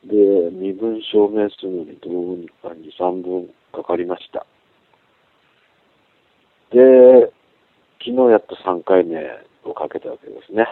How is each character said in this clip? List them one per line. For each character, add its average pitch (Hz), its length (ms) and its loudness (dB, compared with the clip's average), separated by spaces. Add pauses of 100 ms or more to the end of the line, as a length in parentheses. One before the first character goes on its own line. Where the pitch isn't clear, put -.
で、 104 80 -6 (360)
身 95 220 -10
分 110 280 -8
証 104 280 0
明 104 200 -4
す - 140 -16
る 95 80 -8
の 87 120 -8
に 73 140 -20
ど 85 120 -16
う 90 280 -8
に 85 100 -16 (140)
か 82 140 -16
二、 78 220 -20
三 92 260 -6
分 90 260 -10 (220)
か 82 120 -14
か 87 120 -6
り 87 100 -6
ま 87 140 -8
し - 120 -20
た。 - 140 -12 (2250)
で、 127 600 8 (680)
昨 120 120 -12
日 123 200 2
や 107 60 4
っ - 80 -4
と 90 180 -16
三 90 200 -6
回 92 200 0
目 82 140 -6 (460)
を - 100 -14
か - 160 -12
け - 100 -12
た - 100 -14
わ - 80 -14
け - 100 -20
で 104 80 -20 (100)
す - 80 -20
ね。 107 180 0